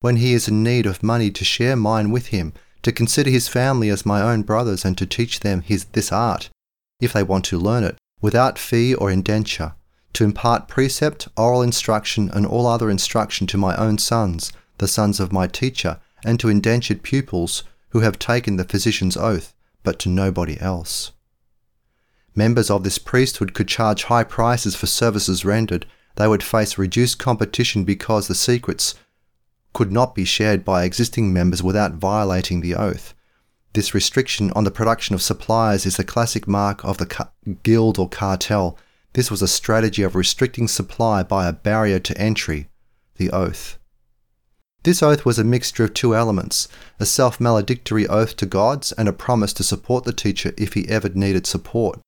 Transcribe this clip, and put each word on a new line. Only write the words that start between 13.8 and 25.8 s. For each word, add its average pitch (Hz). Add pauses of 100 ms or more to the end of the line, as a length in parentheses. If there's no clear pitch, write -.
sons, 101 (260)
the 101
sons 104
of 95
my 92
teacher, 95 (240)
and 117
to 113
indentured 107
pupils 98 (260)
who 117
have 110
taken 117
the 92
physician's 95
oath, 101 (300)
but -
to -
nobody 90
else." 87 (1200)
Members 113
of 101
this 95
priesthood 123
could 101
charge 107
high 117
prices 113
for -
services 104
rendered. 101 (280)